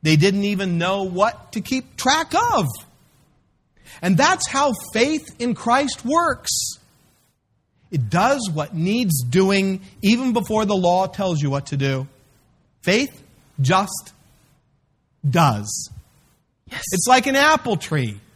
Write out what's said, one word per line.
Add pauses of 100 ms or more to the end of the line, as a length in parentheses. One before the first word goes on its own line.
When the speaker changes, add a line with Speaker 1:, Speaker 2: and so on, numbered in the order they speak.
Speaker 1:
They
didn't
even
know
what
to
keep
track
of. (1400)
And
that's
how (180)
faith (120)
in
Christ
works. (1400)
It
does
what
needs
doing (220)
even
before
the
law
tells
you
what
to
do. (760)
Faith (380)
just (1160)
does. (800)
Speaker 2:
Yes. (100)
Speaker 1:
It's
like
an
apple
tree (140)